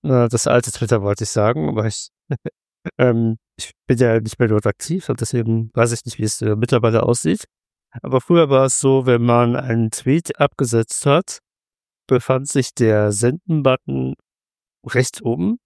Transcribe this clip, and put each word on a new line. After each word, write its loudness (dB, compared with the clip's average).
Äh, 2
das -2
alte 2
Twitter -2
wollte -2
ich -8
sagen, 0
aber -2
ich, -8
<laughs> -8
ähm, 2
ich -16
bin 2
ja 4
nicht -10
mehr 2
dort 0
aktiv -4
und -4
deswegen -2
weiß 2
ich -8
nicht, -12
wie -4
es, -4
äh, 0
mittlerweile 2
aussieht. -2
Aber 0
früher 2
war 4
es -2
so, 2
wenn 4
man 2
einen -2
Tweet -2
abgesetzt 0
hat, 0
befand 0
sich -2
der 2
Senden-Button -2
rechts -2
oben -2